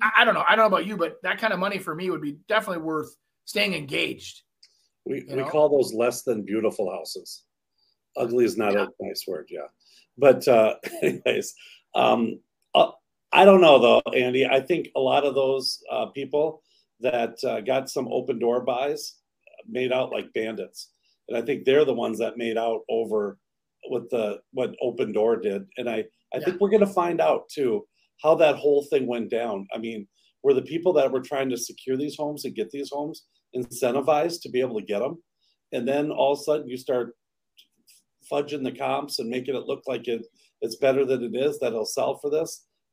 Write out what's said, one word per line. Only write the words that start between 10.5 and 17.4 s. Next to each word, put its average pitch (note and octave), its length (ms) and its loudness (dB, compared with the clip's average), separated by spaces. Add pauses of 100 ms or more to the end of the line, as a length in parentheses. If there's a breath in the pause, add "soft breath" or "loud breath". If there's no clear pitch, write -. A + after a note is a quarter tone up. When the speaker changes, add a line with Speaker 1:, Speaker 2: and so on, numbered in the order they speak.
Speaker 2:
<laughs> E4 140 -8
anyways, - 500 -2 (400 loud breath)
um, A#2 460 0 (340)
uh, - 200 4 (380)
I F3 140 8
don't F#3+ 160 10
know, D3+ 160 10
though, A#2+ 340 6
Andy. B2+ 360 2
I C3+ 120 4
think D3+ 360 -2
a C#3 40 0
lot C3+ 240 2
of C#3 120 0
those, C3+ 560 0
uh, A2+ 160 -4
people D3 560 -4 (360)
that, A#2+ 440 -2